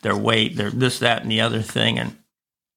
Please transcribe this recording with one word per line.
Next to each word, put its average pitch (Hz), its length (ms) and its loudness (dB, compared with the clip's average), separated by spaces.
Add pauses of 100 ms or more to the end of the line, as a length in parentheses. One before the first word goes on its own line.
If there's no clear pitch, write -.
their 104 140 0
weight, 110 380 2
their 104 160 -2
this, 123 300 0
that, 117 220 2
and 113 100 -6
the 110 80 0
other 113 220 0
thing, 113 360 0
and 60 180 -6 (600)